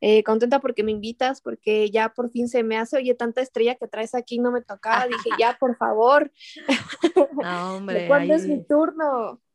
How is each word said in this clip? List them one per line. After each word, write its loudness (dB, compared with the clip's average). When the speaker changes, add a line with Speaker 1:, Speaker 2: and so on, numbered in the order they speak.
Speaker 1:
Eh, 4
contenta 2
porque -4
me -2
invitas, -4
porque -2
ya 0
por -6
fin -4
se 0
me -2
hace, -2
oye, 0
tanta -4
estrella 0
que -12
traes -8
aquí, -6
no 0
me -2
tocaba. -2
Dije, -4
"Ya, 2
por 0
favor". 4
<laughs> 0
Speaker 2:
No, -4
hombre, -4
Speaker 1:
¿De -8
cuándo 4
es 2
Speaker 2:
ahí, -6
Speaker 1:
mi -4
turno? -2